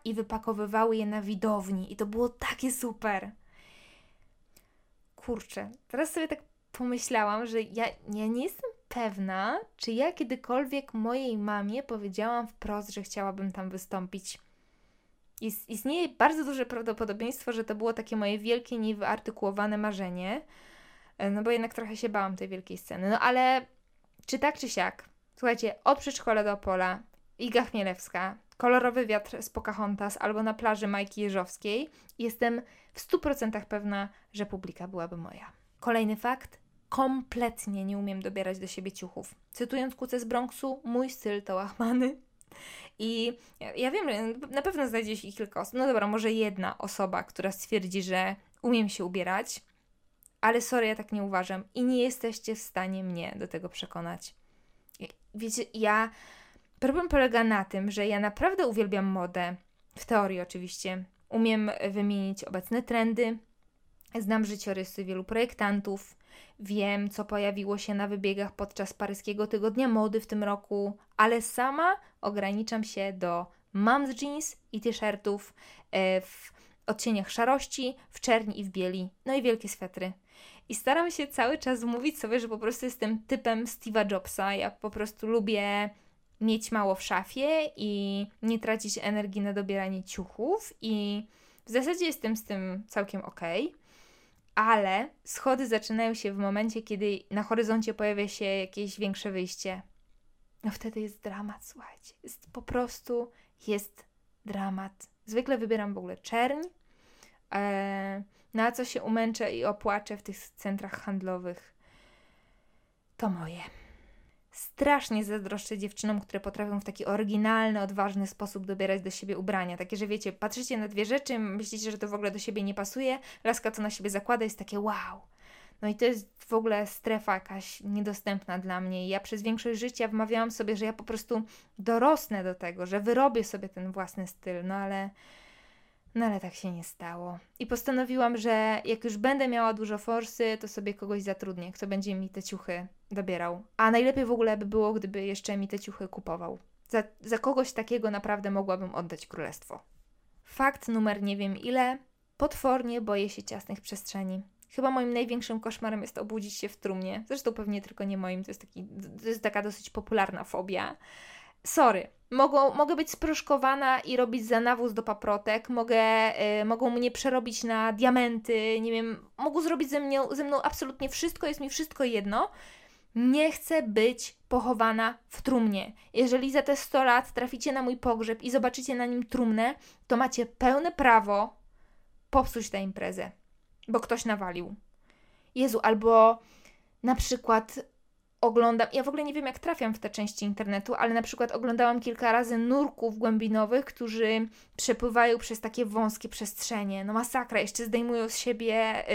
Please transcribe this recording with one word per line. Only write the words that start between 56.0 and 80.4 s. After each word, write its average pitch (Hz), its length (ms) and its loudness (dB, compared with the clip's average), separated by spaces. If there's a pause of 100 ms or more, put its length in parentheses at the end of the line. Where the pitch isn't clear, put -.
problem 311 280 2
polega 254 360 6
na 208 220 4
tym, 196 260 -4
że 202 160 0
ja 208 120 2
naprawdę 294 480 2
uwielbiam 202 380 2
modę. 180 500 -2 (400)
W - 100 -14
teorii 196 360 2
oczywiście. 185 640 -8 (260)
Umiem 220 420 4 (200)
wymienić 196 520 0
obecne 190 400 -2
trendy. 226 540 2 (800)
Znam 220 260 2
życiorysy 196 600 -4
wielu 190 180 -4
projektantów. 202 920 -2 (420)
Wiem, 202 500 0
co 208 160 -6
pojawiło 202 520 0
się 202 160 -4
na 202 140 0
wybiegach 202 440 -2
podczas 196 420 -6
paryskiego 208 540 -4
tygodnia 220 400 2
mody 214 340 2
w - 60 -10
tym 208 160 -2
roku, 202 540 -2 (200)
ale 226 240 6
sama 285 540 2 (260)
ograniczam 208 600 -2
się 196 300 -4
do 175 320 -2 (300)
mom's 247 480 4
jeans 285 340 -6 (140)
i 214 100 -6
t-shirtów, 208 720 -2 (380)
e, 185 300 2
w - 320 -16 (320)
odcieniach 214 460 -2
szarości, 262 640 0 (140)
w - 100 -20
czerni 220 400 2
i 208 40 -6
w 196 60 -6
bieli, 185 400 -2 (160)
no 262 100 0
i 269 60 2
wielkie 226 280 2
swetry. 185 440 -8 (560)